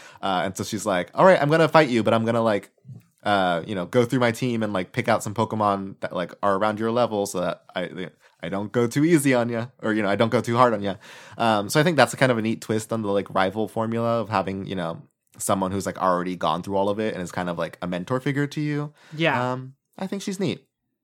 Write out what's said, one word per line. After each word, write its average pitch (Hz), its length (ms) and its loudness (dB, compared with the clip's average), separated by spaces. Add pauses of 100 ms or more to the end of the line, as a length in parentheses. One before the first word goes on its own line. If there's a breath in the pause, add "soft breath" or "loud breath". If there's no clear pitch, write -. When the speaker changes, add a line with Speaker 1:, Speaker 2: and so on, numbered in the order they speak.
(240 loud breath)
Speaker 1:
Uh, 92 220 0
and 95 120 -6
so 104 60 -4
she's 98 220 -6
like, 90 280 0
"All 156 120 4
right, 185 140 8
I'm 143 100 2
gonna 160 180 4
fight 156 220 6
you, 117 120 4
but 110 140 4
I'm 113 100 0
gonna, 117 160 0
like, 107 300 0 (520)
uh, 92 440 2
you 104 80 -6
know, 90 100 -4
go 123 200 2
through 127 140 0
my 120 120 4
team 117 320 -2
and, 104 100 -2
like, 92 200 -4
pick 120 140 -2
out 110 140 2
some 104 140 -8
Pokemon 101 640 -2
that, - 160 -8
like, 90 260 -4
are 101 140 2
around 104 240 0
your 113 120 -2
level 110 360 0
so 92 140 -6
that 85 200 -4 (140)
I, 87 340 -8 (320 soft breath)
I 85 80 -8
don't 101 220 -6
go 120 160 2
too 143 180 2
easy 143 300 4
on 120 120 2
ya, 120 200 -4 (160)
or, 110 100 0
you 107 80 2
know, 98 80 0
I 101 60 2
don't 113 160 2
go 117 100 2
too 117 160 -2
hard 123 160 6
on 101 80 -2
ya." 98 140 -2 (420 loud breath)
Um, 107 320 2
so 156 100 2
I 151 40 4
think 165 140 2
that's 123 180 6
a - 20 -14
kind 127 140 4
of 113 80 2
a - 20 0
neat 110 200 -2
twist 110 300 -4
on 110 120 -2
the, 101 80 -2
like, 101 180 0
rival 95 380 0
formula 113 540 -2
of 101 80 -8
having, 98 360 -2
you 98 80 -8
know, 82 300 -6 (340)
someone 95 340 -2
who's, 95 140 -4
like, 92 160 -6
already 90 340 0
gone 87 280 -2
through 98 140 -6
all 98 120 0
of 104 100 -2
it 107 140 -2
and 92 80 -8
is 87 100 -8
kind 90 160 -4
of, 85 120 -4
like, 85 240 -6
a 90 40 -6
mentor 90 320 -4
figure 143 280 -2
to 143 120 -8
you. 147 320 -6 (240 loud breath)
Speaker 2:
Yeah. 131 380 0
Speaker 1:
Um, 131 220 -10 (240)
I 190 80 -6
think 196 160 -8
she's 190 160 -6
neat. 156 260 -2 (380)